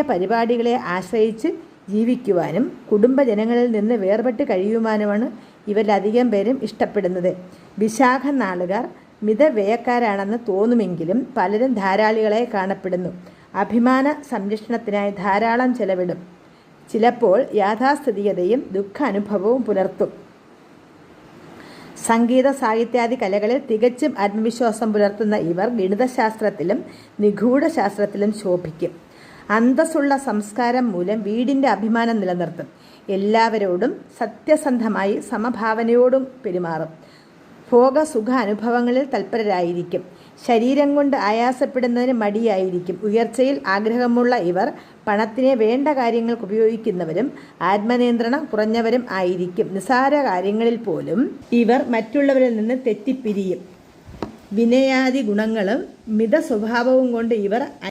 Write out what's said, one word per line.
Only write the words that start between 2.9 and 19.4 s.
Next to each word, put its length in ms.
കുടുംബജനങ്ങളിൽ 840
നിന്ന് 180
വേർപെട്ട് 460
കഴിയുവാനുമാണ് 800
ഇവരിലധികം 640
പേരും 320
ഇഷ്ടപ്പെടുന്നത്. 640
വിശാഖ 400
നാളുകാർ 420
മിതവ്യയക്കാരാണെന്ന് 1120
തോന്നുമെങ്കിലും 720
പലരും 420
ധാരാളികളായി 760
കാണപ്പെടുന്നു. 560
അഭിമാന 440
സംരക്ഷണത്തിനായി 880
ധാരാളം 560
ചെലവിടും. 420
ചിലപ്പോൾ 480
യാഥാസ്ഥിതികതയും 1000
ദുഃഖാനുഭവവും 920